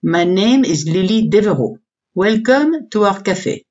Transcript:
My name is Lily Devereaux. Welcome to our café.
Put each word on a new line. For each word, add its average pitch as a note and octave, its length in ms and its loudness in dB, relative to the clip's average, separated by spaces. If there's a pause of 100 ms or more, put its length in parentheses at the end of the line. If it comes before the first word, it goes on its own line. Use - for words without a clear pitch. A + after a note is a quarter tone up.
My E3 220 0
name G#3 400 2
is D#3 240 -2
Lily F#3+ 400 0
Devereaux. F3 500 0 (360)
Welcome B3 760 0
to G#3 120 0
our G3 180 0
café. - 480 -6